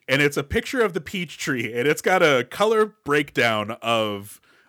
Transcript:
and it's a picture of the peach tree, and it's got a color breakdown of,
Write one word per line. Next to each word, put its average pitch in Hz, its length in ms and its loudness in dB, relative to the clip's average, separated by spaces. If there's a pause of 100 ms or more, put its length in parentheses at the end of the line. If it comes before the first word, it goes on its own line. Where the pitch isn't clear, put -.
and 135 120 2
it's 143 140 2
a 143 80 -4
picture 226 380 -4
of 208 100 2
the 180 80 -6
peach 175 380 -10
tree, 117 360 -4
and 123 140 0
it's 151 140 0
got 185 200 2
a 135 280 4
color 214 440 0 (120)
breakdown 117 760 0
of, 107 600 -2 (280)